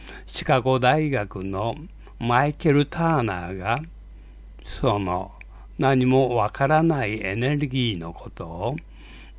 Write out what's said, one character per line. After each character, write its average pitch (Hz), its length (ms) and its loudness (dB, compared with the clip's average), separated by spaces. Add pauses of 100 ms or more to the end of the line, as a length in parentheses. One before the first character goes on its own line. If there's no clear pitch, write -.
(280)
シ - 180 -8
カ 131 160 4
ゴ 131 180 2
大 143 320 4
学 104 320 -4
の 98 320 -4 (440)
マ 120 280 4
イ 147 60 -2
ケ - 180 2
ル・ 143 140 6
タ 165 320 0
ー 127 40 2
ナ 90 280 -4
ー 95 80 -8
が、 110 240 0 (840)
そ 113 340 0
の 95 360 -2 (460)
何 135 260 4
も 127 300 4
わ 110 140 2
か - 180 0
ら 156 160 4
な 147 220 2
い 104 200 -4
エ 98 120 -2
ネ 135 180 0
ル 147 120 0
ギ 127 260 0
ー 90 40 -4
の 82 140 -8
こ - 180 -14
と 87 180 -10
を 92 280 -4 (640)